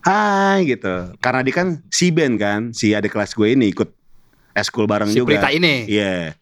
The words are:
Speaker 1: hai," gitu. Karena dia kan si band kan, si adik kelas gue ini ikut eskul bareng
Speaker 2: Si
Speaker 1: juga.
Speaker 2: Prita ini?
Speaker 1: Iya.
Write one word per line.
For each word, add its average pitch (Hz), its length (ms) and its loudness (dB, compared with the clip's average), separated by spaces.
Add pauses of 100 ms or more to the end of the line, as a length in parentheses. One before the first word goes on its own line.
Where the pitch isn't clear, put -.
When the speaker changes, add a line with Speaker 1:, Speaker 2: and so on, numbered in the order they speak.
Speaker 1:
hai," 196 640 2
gitu. 90 500 -4
Karena 127 240 0
dia 127 140 -2
kan 175 120 0 (200)
si - 220 0
band 156 280 2
kan, 104 240 -2 (100)
si 107 220 0
adik 104 180 -2
kelas 104 220 -4
gue 107 160 2
ini 123 200 4
ikut 95 200 -2 (640)
eskul 107 340 -2
bareng 104 240 0
Speaker 2:
Si 107 80 2
Speaker 1:
juga. 123 140 0
Speaker 2:
Prita 101 180 2
ini? 147 380 0
Speaker 1:
Iya. 92 540 -2